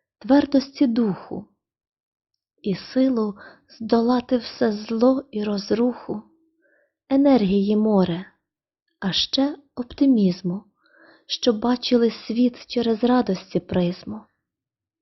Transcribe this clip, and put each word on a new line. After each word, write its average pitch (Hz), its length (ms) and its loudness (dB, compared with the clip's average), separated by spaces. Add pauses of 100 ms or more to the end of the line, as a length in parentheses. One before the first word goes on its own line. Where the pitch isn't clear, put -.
(180)
твердості 277 680 2
духу 220 640 -2 (1120)
і 202 120 -2
силу 233 600 -2 (460)
здолати 240 560 0
все 226 360 -2
зло 226 580 0
і 208 140 -6
розруху, 214 800 -4 (840)
енергії 214 680 4
море, 190 500 2 (720)
а 185 120 -4
ще 285 440 -2 (180)
оптимізму, 208 880 0 (640)
щоб 214 340 -2
бачили 240 500 0
світ 240 560 -4
через 226 380 -2
радості 240 560 0
призму. 180 600 -4 (800)